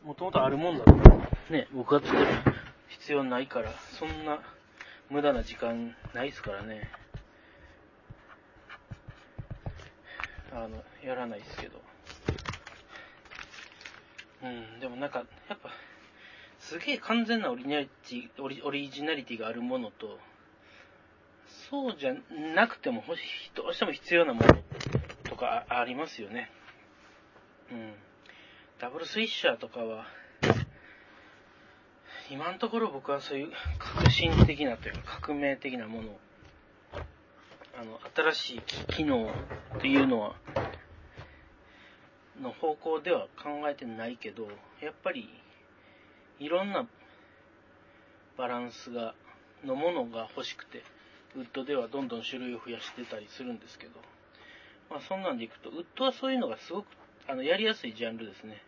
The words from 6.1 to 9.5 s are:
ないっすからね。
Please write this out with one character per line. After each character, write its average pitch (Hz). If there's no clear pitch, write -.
な 123
い 143
っ -
す -
か 104
ら 101
ね。 107